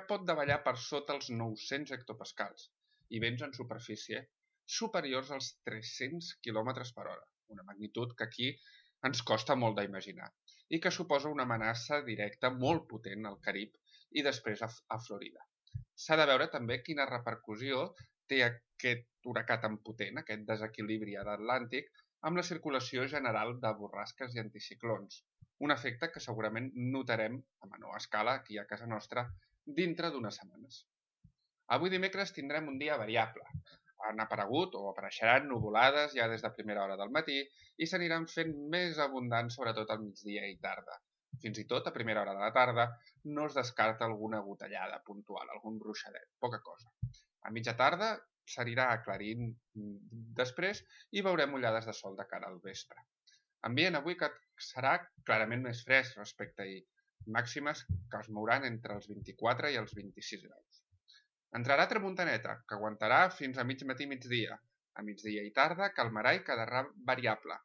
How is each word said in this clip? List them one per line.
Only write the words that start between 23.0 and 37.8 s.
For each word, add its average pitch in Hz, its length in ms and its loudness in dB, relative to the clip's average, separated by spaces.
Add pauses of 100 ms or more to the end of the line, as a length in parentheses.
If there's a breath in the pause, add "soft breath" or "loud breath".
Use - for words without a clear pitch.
general 120 480 0
de 113 200 2
borrasques 104 560 -8
i 117 60 -2
anticiclons, 107 800 -6 (460)
un 147 100 4
efecte 127 360 -4
que - 120 -10
segurament 110 460 -2 (260)
notarem 120 420 0 (240)
a 196 100 -18
menor - 280 -12
escala 110 400 2
aquí 107 180 -10
a 101 120 -8
casa 110 180 -8
nostra 117 380 -2 (540 loud breath)
dintre 170 320 2
d'unes 120 280 -4
setmanes. - 440 -20 (920)
Avui 170 160 2
dimecres 190 440 0
tindrem 147 360 -4
un 135 80 -6
dia 147 200 0
variable. 110 440 0 (640 loud breath)
Han 107 160 -2
aparegut 113 560 0
o 101 100 -6
apareixeran 113 640 4
nuvolades 127 640 6
ja 117 160 4
des 110 120 -4
de 110 120 -2
primera 104 280 -2
hora 95 160 -2
del 101 120 -4
matí 151 260 0 (400 soft breath)
i 160 100 0